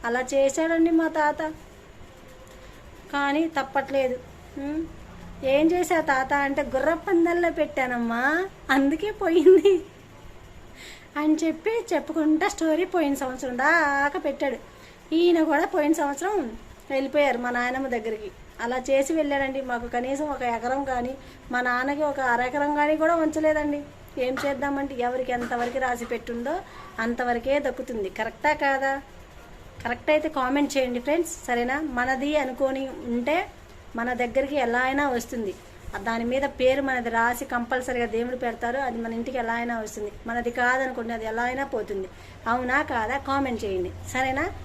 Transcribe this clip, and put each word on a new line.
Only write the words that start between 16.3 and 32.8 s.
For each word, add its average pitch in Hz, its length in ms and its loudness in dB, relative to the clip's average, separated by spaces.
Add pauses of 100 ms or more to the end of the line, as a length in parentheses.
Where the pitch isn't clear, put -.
వెళ్ళిపోయారు 269 480 2
మా 247 120 -4
నాయనమ్మ 247 380 -2
దగ్గరికి. 220 420 -4 (320)
అలా 240 160 -2
చేసి 269 360 2
వెళ్ళాడండి. 277 480 0
మాకు 240 260 -4
కనీసం 269 420 -2
ఒక 269 140 -4 (120)
ఎకరం 254 280 -2
కానీ, 254 300 -2 (380)
మా 247 100 0
నాన్నకి 262 420 0
ఒక 277 160 -2
అరెకరం 254 560 0
కానీ 294 200 2
కూడా 320 200 2
ఉంచలేదండి. 311 680 2 (380)
ఏం 254 140 -2
చేద్దామంటే, 277 640 -2
ఎవరికి 247 340 -2
ఎంతవరకు 240 480 -2
రాసి 240 260 -2
పెట్టుందో 240 480 -6 (460)
అంతవరకే 240 600 0
దక్కుతుంది. 247 500 -4
కరెక్టా 226 440 -2
కాదా? 269 400 0 (840)
కరెక్ట్ 240 300 -4
అయితే 311 200 4
కామెంట్ 285 440 0
చేయండి 247 260 0
ఫ్రెండ్స్, 320 340 0 (140)
సరేనా? 247 300 0 (160)
మనది 262 440 0
అనుకొని 269 460 0 (220)